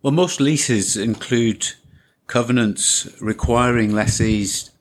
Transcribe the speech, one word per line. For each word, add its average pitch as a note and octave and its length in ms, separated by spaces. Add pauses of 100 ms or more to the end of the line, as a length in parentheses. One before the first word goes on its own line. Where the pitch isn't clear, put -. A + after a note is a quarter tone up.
Well, C#3 100
most F3 280
leases C3+ 560
include A2+ 720 (600)
covenants A#2 800 (120)
requiring A#2 720
lessees G#2+ 760 (120)